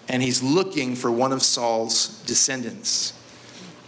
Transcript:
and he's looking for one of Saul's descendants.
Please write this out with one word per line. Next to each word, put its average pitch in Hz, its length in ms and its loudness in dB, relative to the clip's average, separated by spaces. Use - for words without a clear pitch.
and 127 140 0
he's 123 220 2
looking 143 520 0
for 123 160 0
one 127 200 2
of 131 100 0
Saul's 117 840 0
descendants. 120 880 -2